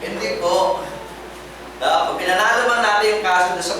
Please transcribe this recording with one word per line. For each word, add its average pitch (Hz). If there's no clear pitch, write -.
Hindi -
po. 185
Ah, -
pag -
pinanalo 202
man 233
natin 214
yung -
kaso 180
doon 175
sa 175